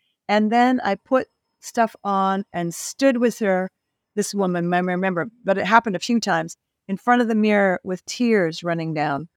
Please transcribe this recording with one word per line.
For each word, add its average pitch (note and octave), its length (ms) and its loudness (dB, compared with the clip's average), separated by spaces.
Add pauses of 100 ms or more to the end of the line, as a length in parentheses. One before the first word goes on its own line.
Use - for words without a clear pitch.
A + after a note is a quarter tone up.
(280)
and G#3+ 220 2
then B3 300 2
I G3 160 -2
put - 320 -2 (320)
stuff - 340 -2 (100)
on G3 480 0
and E3+ 220 -6
stood - 440 0
with A#3 200 0
her, F#3 320 0 (440)
this G#3 200 -4
woman, F3+ 400 0
I F3+ 60 2
remember, F3+ 500 -2 (140)
but G3 120 0
it G3 80 -4
happened G#3+ 320 2
a E3+ 40 -12
few A#3 200 0
times, E3 360 -4 (320)
in G3 80 -4
front B3 260 4
of A3 60 0
the A3+ 80 0
mirror G#3 480 2
with F#3 200 -8
tears G3 600 0
running E3 280 -4
down. D3+ 440 -4